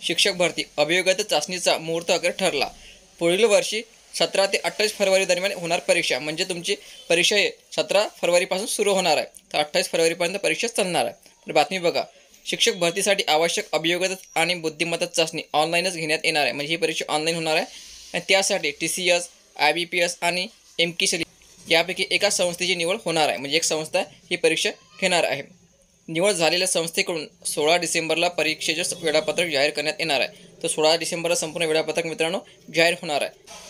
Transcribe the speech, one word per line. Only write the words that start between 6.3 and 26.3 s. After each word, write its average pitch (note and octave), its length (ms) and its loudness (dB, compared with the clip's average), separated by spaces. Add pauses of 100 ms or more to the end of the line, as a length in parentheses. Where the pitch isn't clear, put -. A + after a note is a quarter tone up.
तुमची F3+ 320 -4 (340)
परीक्षा E3+ 260 4
ही G3 140 4 (260)
सतरा F3 320 2 (140)
फरवरीपासून F3+ 440 2
सुरू G3+ 280 0
होणार F3+ 240 2
आहे, A#2+ 80 0 (280)
तर D#3+ 60 0
अठ्ठावीस F3 320 0
फरवरीपर्यंत E3+ 440 0
परीक्षा D#3+ 320 -2
चालणार F3 380 0
आहे. G#2 80 -6 (340)
तर - 40 -8
बातमी D#3 280 4
बघा, D3+ 240 0 (420)
शिक्षक A3 280 2
भरतीसाठी F#3+ 540 0
आवश्यक E3+ 460 2
अभियोग्यता F3 680 -2
आणि E3 160 2
बुद्धिमत्ता E3 500 -4
चाचणी E3 360 -2 (120)
ऑनलाइनच E3+ 400 2
घेण्यात D#3+ 300 -2
येणार D#3 200 2
आहे, B2+ 80 0
म्हणजे D3 220 -6
ही E3 40 0
परीक्षा D#3+ 320 -2
ऑनलाइन D#3 260 -2
होणार D#3+ 200 -2
आहे. F#3+ 100 0 (480)
आणि E3+ 160 -4
त्यासाठी F#3+ 420 2
टीसीएस, F3 580 -2 (300)
आयबीपीएस E3+ 640 0
आणि F3 260 -2 (320)
एमकेसीएल E3+ 440 -2 (480)
यापैकी E3+ 400 2
एका F3+ 180 2
संस्थेची F3+ 460 -2
निवड F3 300 -2
होणार D#3+ 240 2
आहे, G2 80 -2
म्हणजे C#3 200 -2
एक E3 60 -2
संस्था D#3+ 360 -2
ही - 360 -8
परीक्षा E3 340 0 (320)
घेणार F3+ 220 2
आहे. - 360 -4 (480)
निवड E3 240 0